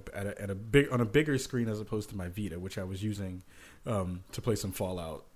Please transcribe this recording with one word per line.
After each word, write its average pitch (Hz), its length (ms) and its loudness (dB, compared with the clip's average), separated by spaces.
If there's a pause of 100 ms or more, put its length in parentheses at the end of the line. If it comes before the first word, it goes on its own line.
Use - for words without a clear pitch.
(140)
at 101 120 -4
a, 101 160 -6
at 101 80 -4
a 98 40 -2
big, 113 380 6
on 123 80 4
a 120 60 6
bigger 143 320 4
screen 120 300 0
as 107 120 -2
opposed 107 300 -4
to 104 60 -8
my 90 120 -4
Vita, 90 320 -4
which 92 180 -6
I 98 60 -2
was 95 180 -4
using, 95 400 -4 (440)
um, 92 360 0 (100)
to - 100 -6
play 117 120 2
some 101 180 -2
Fallout 90 520 -4 (120)